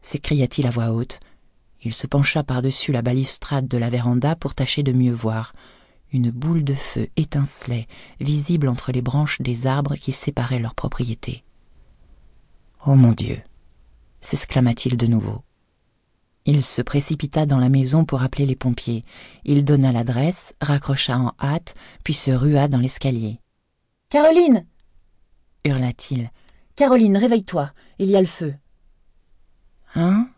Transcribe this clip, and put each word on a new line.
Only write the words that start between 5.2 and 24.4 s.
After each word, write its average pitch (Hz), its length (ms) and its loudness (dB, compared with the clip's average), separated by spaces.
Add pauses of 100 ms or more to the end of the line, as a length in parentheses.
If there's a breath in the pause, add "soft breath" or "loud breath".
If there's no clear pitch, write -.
Une 123 180 2
boule 151 340 -2
de 139 100 -2
feu - 420 -6
étincelait, 139 720 -4 (340 loud breath)
visible 147 480 0
entre 127 240 -4
les 123 100 0
branches 139 380 -2
des 123 260 -4
arbres 143 280 -2
qui 135 180 -8
séparaient 127 460 -4
leur 113 160 -6
propriété. « - 720 -6 (1400)
Oh 139 100 6
mon 120 160 8
Dieu ! » - 280 -4 (800)
s'exclama-t-il 123 760 0
de 117 100 0
nouveau. 107 360 0 (1000)
Il 143 200 2
se - 180 -4
précipita 147 640 -2
dans 139 120 2
la 127 100 4
maison 135 360 4
pour 135 180 -2
appeler 139 240 -2
les 131 100 -2
pompiers. 117 480 -4 (400 loud breath)
Il 143 200 2
donna 139 280 4
l'adresse, 123 680 -2
raccrocha 139 560 -2
en 123 240 -2
hâte, 147 360 -4 (260 loud breath)
puis 156 120 -4
se - 180 -2
rua 143 340 4
dans 135 140 2
l'escalier. « 120 580 -4 (680)
Caroline ! » 294 580 4 (1000)